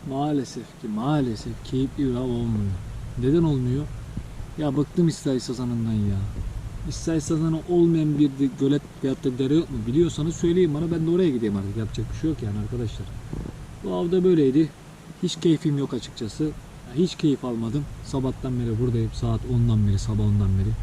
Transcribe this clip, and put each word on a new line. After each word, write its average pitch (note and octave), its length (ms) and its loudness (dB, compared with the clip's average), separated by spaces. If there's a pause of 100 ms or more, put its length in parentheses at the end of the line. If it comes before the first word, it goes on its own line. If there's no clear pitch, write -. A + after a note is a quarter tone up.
(100)
Maalesef C3+ 540 -2 (180)
ki, A#2+ 60 -8
maalesef A#2+ 760 -2
keyifli C3 400 -2
bir B2+ 100 0
av B2 80 -2
olmuyor. A#2 500 0 (460)
Neden C#3 240 4
olmuyor? C3 420 2 (760)
Ya D3 180 0
bıktım D#3+ 320 2
İsrail C3+ 320 0
sazanından A#2+ 520 -2
ya. G2+ 260 0 (720)
İsrail D#3+ 320 -2
sazanı D#3+ 400 0 (100)
olmayan D#3+ 480 4
bir D3 100 6
de C3+ 220 0 (100)
gölet C#3 220 4 (220)
veyahut C3+ 200 -2
da B2+ 140 0
dere C3+ 160 2
yok D#3+ 160 2
mu? C#3 60 -6 (100)
Biliyorsanız D3+ 500 2
söyleyin E3+ 380 4
bana, E3 160 -2
ben E3 160 0
de E3 40 2
oraya F3 200 4
gideyim A2+ 260 0
artık. G2 200 -4
Yapacak A2 360 -4
bir - 60 -8
şey D#3+ 120 0
yok D3 120 -4
yani G#2 160 -4
arkadaşlar. G#2+ 480 -6 (760)
Bu F#3+ 100 -4
avda F3+ 300 2
böyleydi. D#3 440 6 (540)
Hiç F3+ 180 -2
keyfim D#3 380 4
yok C3+ 160 -2
açıkçası. A#2+ 560 -4 (440)
Hiç E3 220 2
keyif C#3 280 2
almadım. A#2+ 400 -2 (200)
Sabahtan C3 560 -2
beri A#2 200 -2
buradayım. A#2 340 2
Saat A#2 260 0 (140)
ondan A2+ 340 4
beri, G2+ 100 4
sabah G#2+ 260 0
ondan G2+ 240 4 (100)
beri. G2+ 140 2 (100)